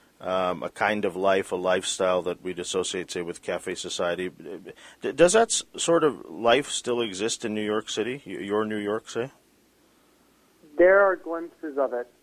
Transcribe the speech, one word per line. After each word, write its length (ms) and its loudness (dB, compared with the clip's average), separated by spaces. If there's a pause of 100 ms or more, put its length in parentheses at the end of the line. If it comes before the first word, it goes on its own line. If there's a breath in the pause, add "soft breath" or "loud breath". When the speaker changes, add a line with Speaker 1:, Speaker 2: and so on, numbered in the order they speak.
(200 soft breath)
Speaker 1:
um, 420 -2
a 80 -6
kind 360 0
of 100 -2
life, 380 2
a 20 -2
lifestyle 680 0
that 200 -6
we'd 160 -6
associate, 500 -4
say, 120 -6
with 200 -8
Cafe 340 -6
Society. 540 -4 (720 loud breath)
D-, 120 -4
does 200 8
that 180 4
s-, 120 -2 (140)
sort 260 4
of 260 0
life 400 2
still 320 -2
exist 440 -4
in 80 -2
New 120 -2
York 240 -2
City, 360 -4
y-, 80 -10
your 320 -2
New 120 -4
York, 320 -4
say? 220 -6 (1500)
Speaker 2:
There 240 8
are 140 4
glimpses 640 -8
of 160 0
it, 140 -6 (160)